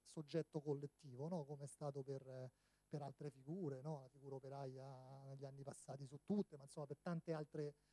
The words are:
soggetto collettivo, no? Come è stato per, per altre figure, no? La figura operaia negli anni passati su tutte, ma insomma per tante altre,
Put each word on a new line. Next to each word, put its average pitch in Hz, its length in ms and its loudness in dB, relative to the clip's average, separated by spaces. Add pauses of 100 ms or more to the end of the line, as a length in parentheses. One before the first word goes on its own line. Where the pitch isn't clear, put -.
soggetto 156 560 2
collettivo, 143 680 0
no? 175 160 2
Come 143 220 -6
è - 20 -4
stato 139 360 0
per, 131 460 -4 (380)
per 147 140 0
altre 143 280 -2
figure, 135 520 0
no? 147 180 0
La 131 80 -10
figura 135 280 -6
operaia 135 880 -4
negli 135 180 -6
anni 139 200 -6
passati 139 420 -4
su 143 180 -6
tutte, 196 320 4
ma 139 80 -10
insomma 143 220 -4
per 143 160 -4
tante 170 320 4
altre, 151 420 2 (180)